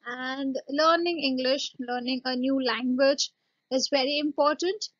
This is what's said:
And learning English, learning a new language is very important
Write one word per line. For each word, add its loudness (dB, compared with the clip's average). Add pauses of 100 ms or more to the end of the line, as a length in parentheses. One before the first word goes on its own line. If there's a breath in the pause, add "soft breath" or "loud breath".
And -6 (120)
learning 2
English, -2
learning -4
a -2
new 0
language 2 (380)
is 0
very 0
important 0 (100)